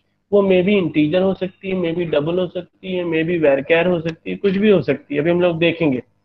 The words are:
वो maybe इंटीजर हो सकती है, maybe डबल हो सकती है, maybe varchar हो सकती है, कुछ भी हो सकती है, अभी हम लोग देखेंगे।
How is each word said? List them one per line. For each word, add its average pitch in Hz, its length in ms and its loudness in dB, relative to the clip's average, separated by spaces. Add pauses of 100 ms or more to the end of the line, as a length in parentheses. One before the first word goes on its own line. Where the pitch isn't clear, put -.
(320)
वो 202 100 4
maybe 185 280 2
इंटीजर 160 520 0
हो 190 120 0
सकती 190 360 -10
है, 190 60 -4
maybe 170 360 -4
डबल 170 280 -2
हो 180 80 -2
सकती 185 480 -10
है, 175 100 -4
maybe 165 400 -2
varchar 156 420 2
हो 175 140 0
सकती 165 300 -10
है, 185 60 -8
कुछ 196 200 -2
भी 214 120 2
हो 180 120 4
सकती 143 340 -4
है, 147 60 0
अभी 170 100 0
हम 175 100 0
लोग 170 180 0
देखेंगे। 156 440 0 (220)